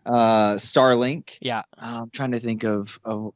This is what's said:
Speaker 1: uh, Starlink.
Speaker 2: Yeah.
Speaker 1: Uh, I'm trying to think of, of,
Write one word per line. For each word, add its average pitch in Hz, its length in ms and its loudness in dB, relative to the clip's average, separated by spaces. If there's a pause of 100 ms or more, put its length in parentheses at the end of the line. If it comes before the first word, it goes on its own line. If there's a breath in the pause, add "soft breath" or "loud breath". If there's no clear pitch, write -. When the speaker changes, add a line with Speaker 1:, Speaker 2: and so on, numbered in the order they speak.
Speaker 1:
uh, 113 500 4
Starlink. 127 880 2
Speaker 2:
Yeah. 113 220 -6 (180)
Speaker 1:
Uh, 117 220 -10
I'm 117 80 -14
trying 131 200 -6
to 117 80 -4
think 113 240 -6
of, 104 400 -4
of, 107 320 -8